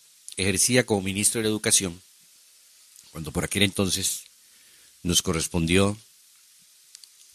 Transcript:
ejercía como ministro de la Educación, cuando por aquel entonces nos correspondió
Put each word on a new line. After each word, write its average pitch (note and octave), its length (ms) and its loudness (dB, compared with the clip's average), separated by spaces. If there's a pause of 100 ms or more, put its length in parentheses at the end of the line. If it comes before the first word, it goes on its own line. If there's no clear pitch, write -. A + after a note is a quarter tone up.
(360)
ejercía A#2+ 480 2
como G2+ 180 0
ministro F#2+ 360 -2
de A2 60 -2
la A2 60 0
Educación, G2+ 520 -2 (1080)
cuando D2+ 220 -10
por E2 120 -2
aquel G2 180 0
entonces F#2+ 600 0 (800)
nos F2 200 0
correspondió F2+ 760 2 (1400)